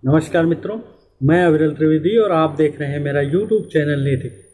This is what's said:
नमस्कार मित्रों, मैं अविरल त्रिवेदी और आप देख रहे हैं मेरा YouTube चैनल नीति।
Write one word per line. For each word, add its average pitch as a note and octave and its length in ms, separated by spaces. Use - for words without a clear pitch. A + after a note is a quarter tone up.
नमस्कार D#3+ 400
मित्रों, F3+ 320
मैं E3 240
अविरल D#3 300
त्रिवेदी D#3 480
और G3+ 100
आप D#3+ 260
देख D3+ 220
रहे D3 80
हैं C#3+ 120
मेरा C#3+ 220
YouTube G3 460
चैनल D3 360
नीति। C3 260